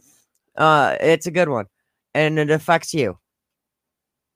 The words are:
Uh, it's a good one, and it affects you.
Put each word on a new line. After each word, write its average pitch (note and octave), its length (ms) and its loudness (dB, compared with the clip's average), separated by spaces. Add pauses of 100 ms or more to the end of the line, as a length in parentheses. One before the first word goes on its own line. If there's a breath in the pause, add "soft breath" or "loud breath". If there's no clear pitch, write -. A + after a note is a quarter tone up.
(560)
Uh, C#3+ 440 2
it's D#3+ 260 0
a F3 60 -8
good E3+ 160 0
one, A2+ 180 -4 (480)
and D#3 240 0
it D3+ 100 0
affects D#3+ 460 0
you. A#2+ 240 -2 (1160)